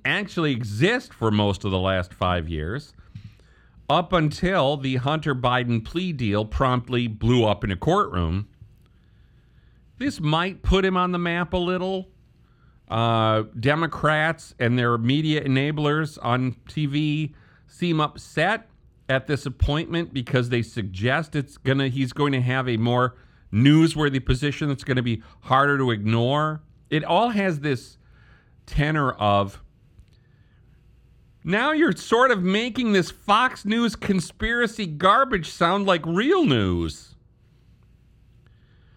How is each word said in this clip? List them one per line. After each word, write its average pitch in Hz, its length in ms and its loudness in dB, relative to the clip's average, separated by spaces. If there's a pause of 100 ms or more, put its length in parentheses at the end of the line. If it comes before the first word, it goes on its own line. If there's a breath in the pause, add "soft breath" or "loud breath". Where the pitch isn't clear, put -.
actually 165 480 -2
exist 123 600 -2
for 113 180 0
most 104 340 0
of 98 60 0
the 95 80 0
last 92 340 -2
five 90 340 -2
years, 82 460 -8 (960 loud breath)
up 165 240 0
until 156 640 0
the 131 180 -4
Hunter 147 400 -2
Biden 123 480 0
plea 175 300 -6
deal 110 320 0
promptly 123 600 -2
blew 113 360 2
up 107 220 0
in 104 80 -2
a - 20 -2
courtroom. 101 720 0 (1500 soft breath)
This 262 240 -4
might 165 420 -2
put 190 220 2
him 185 100 0
on 180 160 0
the 175 80 -2
map 175 320 -2
a 185 60 -2
little. 185 520 -4 (800 soft breath)
Uh, 110 560 2 (160)
Democrats 156 1000 -2
and 120 220 2
their 120 180 2
media 147 460 0
enablers 147 800 0
on 123 340 -2 (140)
T 151 160 -4
V 147 500 -2 (320 soft breath)
seem 170 320 -2
upset 156 680 -4 (400)
at 131 180 0
this 143 180 -4
appointment 160 680 -2
because 127 360 -2
they 123 120 0
suggest 113 760 -4
it's 143 220 -6
gonna, 135 320 0
he's 127 240 -4
going 147 180 0
to 131 100 0
have 127 260 -2
a 120 100 0
more 120 380 2 (360 soft breath)
newsworthy 147 760 4
position 143 440 -2
that's 135 140 -6
gonna 127 200 0
be 117 180 -2 (200 loud breath)
harder 139 360 2
to 131 140 0
ignore. 120 720 0 (260)
It 151 140 -2
all 196 260 2
has 196 300 -2
this 139 380 -4 (680 soft breath)
tenor 147 460 0
of, 101 500 2 (1800 soft breath)
"Now 233 300 0
you're 294 220 2
sort 247 360 4
of 202 100 2
making 214 520 0
this 185 180 2
Fox 233 520 0
News 220 320 0
conspiracy 214 920 -2
garbage 185 640 2
sound 185 360 0
like 175 200 2
real 262 400 2
news." 92 680 0 (1800 soft breath)